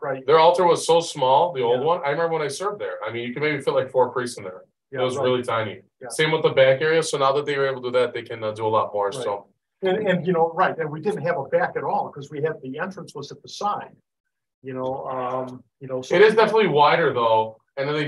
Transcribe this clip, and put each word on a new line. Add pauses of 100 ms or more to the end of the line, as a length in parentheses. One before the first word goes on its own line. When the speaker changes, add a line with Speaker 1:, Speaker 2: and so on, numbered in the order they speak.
Speaker 1:
right.
Speaker 2:
Their
altar
was
so
small,
the
old
Speaker 1:
Yeah.
Speaker 2:
one.
I
remember
when
I
served
there.
I
mean,
you
could
maybe
fit,
like,
four
priests
in
there. (260)
Speaker 1:
Yeah,
Speaker 2:
It
was
Speaker 1:
right.
Speaker 2:
really
tiny. (200)
Speaker 1:
Yeah.
Speaker 2:
Same
with
the
back
area.
So
now
that
they
were
able
to
do
that,
they
can,
uh,
do
a
lot
more.
Speaker 1:
Right.
Speaker 2:
So. (360)
Speaker 1:
And,
and,
you
know,
right,
and
we
didn't
have
a
back
at
all
'cause
we
had,
the
entrance
was
at
the
side, (640)
you
know,
um, (160)
you
know,
so
Speaker 2:
It
is
definitely
wider
though. (200)
And
then
they